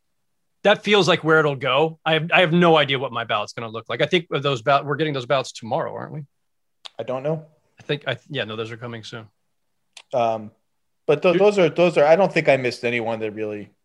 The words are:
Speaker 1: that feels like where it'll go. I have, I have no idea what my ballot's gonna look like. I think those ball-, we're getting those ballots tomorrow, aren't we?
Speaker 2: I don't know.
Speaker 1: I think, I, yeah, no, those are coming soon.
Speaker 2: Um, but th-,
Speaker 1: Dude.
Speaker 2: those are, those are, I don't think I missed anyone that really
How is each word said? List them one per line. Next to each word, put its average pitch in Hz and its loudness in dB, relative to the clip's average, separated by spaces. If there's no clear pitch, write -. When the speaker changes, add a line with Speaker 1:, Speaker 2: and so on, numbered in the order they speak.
Speaker 1:
that 208 2
feels 202 2
like 170 2
where 160 4
it'll 147 2
go. 139 0
I 160 2
have, 160 -2
I 160 6
have 170 2
no 170 6
idea 139 2
what 127 -6
my 117 -6
ballot's 107 -4
gonna 117 -12
look 110 -12
like. 120 -6
I 151 2
think 170 -2
those 139 -4
ball-, 139 2
we're 143 -6
getting 151 -4
those 127 -8
ballots 135 -4
tomorrow, 117 -8
aren't 117 -12
we? 147 -12
Speaker 2:
I 113 -10
don't 127 -6
know. 156 -6
Speaker 1:
I - -20
think, 147 -6
I, 127 -4
yeah, 131 -6
no, 110 -8
those 113 -8
are 117 -12
coming 117 -12
soon. 113 -16
Speaker 2:
Um, 113 -2
but 151 2
th-, 180 4
Speaker 1:
Dude. 180 0
Speaker 2:
those 202 4
are, 175 4
those 170 2
are, 143 6
I 160 8
don't 185 2
think 156 2
I 139 6
missed 123 -4
anyone 117 -2
that 107 -4
really 104 -8